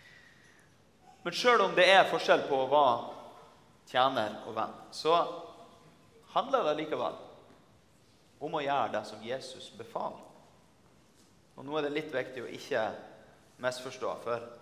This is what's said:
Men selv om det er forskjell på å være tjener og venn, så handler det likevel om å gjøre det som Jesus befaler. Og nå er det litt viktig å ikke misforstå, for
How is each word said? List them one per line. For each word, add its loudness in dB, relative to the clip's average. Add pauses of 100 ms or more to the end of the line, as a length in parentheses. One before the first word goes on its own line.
(1200)
Men -6
selv 6
om 0
det 8
er 8
forskjell 4
på 2
å -4
være 6 (920)
tjener 2
og -8
venn, -4 (180)
så 0 (1200)
handler 0
det -2
likevel -4 (1300)
om -6
å -4
gjøre -2
det -4
som -16
Jesus -10
befaler. -8 (1300)
Og -16
nå -4
er -2
det -4
litt -6
viktig -6
å -12
ikke -4 (840)
misforstå, -6 (120)
for -6 (180)